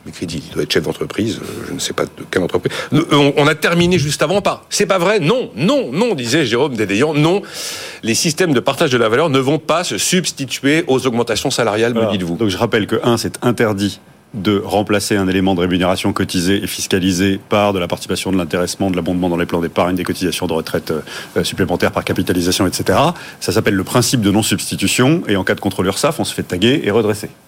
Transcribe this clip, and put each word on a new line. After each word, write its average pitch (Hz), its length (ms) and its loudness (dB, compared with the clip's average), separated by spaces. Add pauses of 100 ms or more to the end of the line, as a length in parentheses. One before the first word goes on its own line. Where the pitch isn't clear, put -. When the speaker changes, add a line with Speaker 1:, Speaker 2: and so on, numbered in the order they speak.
Speaker 1:
M'écrit-il. 80 440 -8
Il - 40 -16
doit 76 120 -2
être - 80 -6
chef 85 100 0
d'entreprise, 82 600 -4
euh, - 240 -10
je - 60 -8
ne - 60 -6
sais - 160 -6
pas - 100 -2
de - 60 -10 (200)
quelle 92 120 0
entreprise. - 300 -2 (200)
Nous, 147 80 4
euh, 170 120 0
on, 143 260 4
on 143 80 4
a 156 80 2
terminé 175 440 2
juste 143 220 -2
avant 185 220 2
par « 156 260 -2
C'est - 160 0
pas 190 140 2
vrai, 196 200 2
non, 185 380 0
non, 202 360 2
non », 214 220 0
disait 135 300 0
Jérôme 120 320 0
Dédéian. 110 380 0
Non, 165 260 4 (640)
les 110 120 0
systèmes 160 380 0
de 120 80 4
partage 139 300 0
de 123 80 2
la 113 100 4
valeur 143 220 2
ne 135 80 4
vont 139 200 2
pas 160 240 0
se 117 140 -4
substituer 156 920 0
aux 131 180 2
augmentations 117 440 0
salariales, 113 440 2
Speaker 2:
Voilà. 113 140 2
Speaker 1:
me 95 40 0
dites-vous. 87 240 -2
Speaker 2:
Donc 110 140 0
je 90 80 -4
rappelle 110 280 0
que, - 160 0
un, - 140 2
c'est - 260 -4
interdit 104 560 0 (360)
de 101 300 0
remplacer 101 520 0
un 95 120 2
élément 95 260 2
de 87 60 0
rémunération 90 540 2
cotisé 95 500 0
et - 20 -4
fiscalisé 95 720 0 (120)
par 104 240 4
de 92 40 0
la 87 80 -2
participation, 87 460 -4
de 95 60 2
l'intéressement, 90 520 -2
de 85 60 0
l'abondement 90 320 0
dans 85 80 0
les 85 80 0
plans 85 160 -2
d'épargne, 87 340 0
des 87 100 -2
cotisations 90 420 -4
de 82 80 -2
retraite, 80 360 -4
euh, - 540 -4
supplémentaires 90 480 -2
par 92 100 -2
capitalisation, 90 640 0
et 85 60 -2
cetera. 127 400 2 (280)
Ça - 120 -4
s'appelle 104 220 2
le 92 100 0
principe - 380 2
de 98 80 4
non-substitution, 107 960 2
et 101 80 2
en 92 80 0
cas 104 100 2
de - 60 -10
contrôle 98 240 -2
urssaf, - 340 0
on 101 60 0
se - 80 -6
fait 90 120 -4
taguer 104 380 2
et 101 80 0
redresser. 104 380 2 (200)